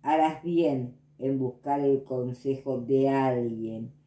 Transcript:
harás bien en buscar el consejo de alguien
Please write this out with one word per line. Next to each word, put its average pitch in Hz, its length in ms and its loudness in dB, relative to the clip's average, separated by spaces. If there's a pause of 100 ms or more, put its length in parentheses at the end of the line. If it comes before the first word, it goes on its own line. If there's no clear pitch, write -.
harás 156 400 2
bien 151 560 0 (180)
en 135 220 -2
buscar 143 400 -2
el 139 240 2
consejo 131 760 -4
de 135 300 2
alguien 120 800 -2 (160)